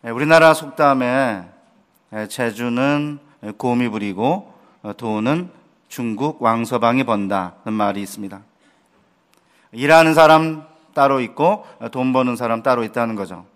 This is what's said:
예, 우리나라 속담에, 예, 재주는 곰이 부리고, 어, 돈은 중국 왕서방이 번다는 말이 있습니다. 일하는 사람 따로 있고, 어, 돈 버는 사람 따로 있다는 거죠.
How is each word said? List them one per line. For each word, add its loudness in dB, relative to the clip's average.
예, -8
우리나라 6
속담에, -2
예, -8
재주는 -4
곰이 -2
부리고, -4
어, -12
돈은 -4
중국 -8
왕서방이 0
번다는 -6
말이 -4
있습니다. -14
일하는 6
사람 4
따로 2
있고, -2
어, -12
돈 -4
버는 0
사람 -4
따로 0
있다는 -4
거죠. -12